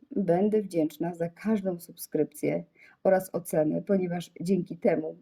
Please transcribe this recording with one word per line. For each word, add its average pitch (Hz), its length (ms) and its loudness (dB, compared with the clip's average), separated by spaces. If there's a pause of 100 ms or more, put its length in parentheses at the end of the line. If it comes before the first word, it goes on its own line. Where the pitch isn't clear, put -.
(120)
Będę 202 500 2
wdzięczna 170 540 -2
za 170 140 -4
każdą 190 500 -2
subskrypcję 156 840 -4 (400)
oraz 190 300 4
ocenę, 165 480 0
ponieważ 175 500 -2 (100)
dzięki 175 360 0
temu 160 440 0